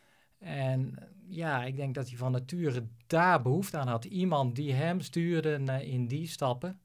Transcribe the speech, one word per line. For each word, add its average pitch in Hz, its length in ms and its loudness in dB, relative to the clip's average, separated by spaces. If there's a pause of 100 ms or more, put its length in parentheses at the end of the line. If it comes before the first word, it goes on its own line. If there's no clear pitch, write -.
(380)
En 131 560 -2 (320)
ja, 160 380 -2
ik 135 120 -6
denk 135 180 -4
dat 131 140 -4
hij 123 100 -12
van 127 140 0
nature 127 520 0 (220)
daar 170 360 6
behoefte 165 360 2
aan 131 100 0
had. 117 160 0
Iemand 165 520 2
die 143 160 0
hem 165 280 2
stuurde 165 580 0
na-, 135 220 0
in 127 260 0
die 147 200 -2
stappen. 147 580 -2